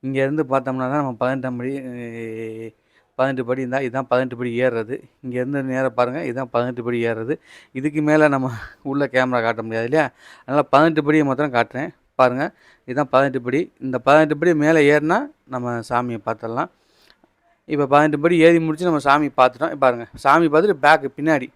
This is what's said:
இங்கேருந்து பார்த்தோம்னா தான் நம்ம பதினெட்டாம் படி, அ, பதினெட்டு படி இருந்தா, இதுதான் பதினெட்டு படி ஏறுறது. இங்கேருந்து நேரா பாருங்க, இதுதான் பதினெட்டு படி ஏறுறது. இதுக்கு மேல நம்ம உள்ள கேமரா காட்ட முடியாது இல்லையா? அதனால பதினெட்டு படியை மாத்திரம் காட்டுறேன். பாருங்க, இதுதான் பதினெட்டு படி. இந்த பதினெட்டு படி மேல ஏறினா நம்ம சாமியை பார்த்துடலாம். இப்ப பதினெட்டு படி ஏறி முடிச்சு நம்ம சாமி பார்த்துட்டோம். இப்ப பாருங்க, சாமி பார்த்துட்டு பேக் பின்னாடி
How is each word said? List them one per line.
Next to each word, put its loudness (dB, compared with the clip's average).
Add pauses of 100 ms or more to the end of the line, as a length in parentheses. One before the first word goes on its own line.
இங்கேருந்து -2
பார்த்தோம்னா -2
தான் -
நம்ம -2
பதினெட்டாம் -4
படி, -6
அ, -12 (420)
பதினெட்டு -2
படி -2
இருந்தா, -4
இதுதான் -4
பதினெட்டு -2
படி -4
ஏறுறது. -4 (240)
இங்கேருந்து -4
நேரா -2
பாருங்க, -2
இதுதான் -8
பதினெட்டு -4
படி -2
ஏறுறது. -4 (340)
இதுக்கு -4
மேல 4
நம்ம -2 (320)
உள்ள -4
கேமரா 0
காட்ட -2
முடியாது -4
இல்லையா? 0 (300)
அதனால 0
பதினெட்டு 4
படியை 2
மாத்திரம் -2
காட்டுறேன். -2 (260)
பாருங்க, 2 (320)
இதுதான் -4
பதினெட்டு 2
படி. -4
இந்த -6
பதினெட்டு 4
படி 2
மேல 2
ஏறினா 2 (180)
நம்ம -6
சாமியை -4
பார்த்துடலாம். -6 (960)
இப்ப -2
பதினெட்டு 2
படி 2
ஏறி 8
முடிச்சு -4
நம்ம 0
சாமி 4
பார்த்துட்டோம். 2
இப்ப -10
பாருங்க, 0
சாமி 4
பார்த்துட்டு 2
பேக் 4
பின்னாடி 0